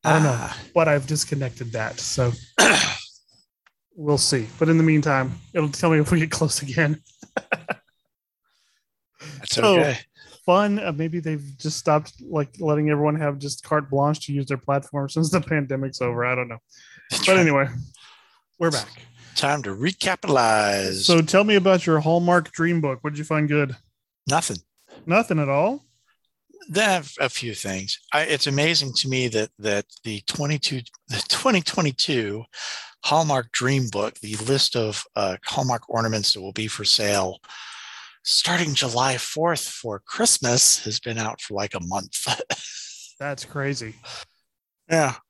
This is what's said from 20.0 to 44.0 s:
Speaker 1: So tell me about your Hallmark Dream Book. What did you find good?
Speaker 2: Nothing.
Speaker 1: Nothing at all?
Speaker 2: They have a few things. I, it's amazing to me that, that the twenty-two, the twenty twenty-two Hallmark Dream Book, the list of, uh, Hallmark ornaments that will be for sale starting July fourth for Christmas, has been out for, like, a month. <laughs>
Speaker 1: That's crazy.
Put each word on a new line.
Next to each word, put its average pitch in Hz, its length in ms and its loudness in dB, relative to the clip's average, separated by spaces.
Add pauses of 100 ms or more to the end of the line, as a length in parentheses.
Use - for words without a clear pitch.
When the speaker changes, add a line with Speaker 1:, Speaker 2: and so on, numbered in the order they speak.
Speaker 1:
So 170 160 8
tell 190 240 4
me 208 120 4
about 185 280 4
your 160 160 4
Hallmark 175 520 2
Dream 165 280 0
Book. 135 220 -2
What 147 80 -4
did 147 80 -10
you 151 60 -6
find 151 240 0
good? 147 280 0 (520)
Speaker 2:
Nothing. - 300 0 (460)
Speaker 1:
Nothing 185 340 2
at 143 100 0
all? 175 360 0 (840)
Speaker 2:
They 180 120 0
have 185 400 0
a 139 80 0
few 117 260 -6
things. 98 460 -6 (120)
I, 151 100 2
it's 151 260 0
amazing 147 460 0
to - 140 -2
me 127 200 0
that, 110 220 -2 (100)
that 104 240 -2 (180)
the 107 240 -8
twenty-two, 143 540 -4 (280)
the 113 200 -6
twenty 226 320 2
twenty-two 123 840 -2 (600)
Hallmark 147 480 0
Dream 127 400 0
Book, 104 280 -4
the 107 160 -10
list 127 380 0
of, 110 300 -2 (100)
uh, 95 300 -2
Hallmark 127 440 -2
ornaments 110 440 0
that 104 80 -4
will 95 120 -10
be 110 140 -6
for 107 180 -8
sale 101 560 2 (880)
starting 170 460 0
July 127 420 0
fourth 156 440 -2
for - 400 -10
Christmas, - 840 2
has 104 160 -6
been 113 200 -8
out 110 220 -8
for, - 140 -12
like, 101 200 -4
a 92 60 -6
month. 95 460 -6 (480)
<laughs> - 460 -16
Speaker 1:
That's 139 240 -8
crazy. 135 500 -6 (960)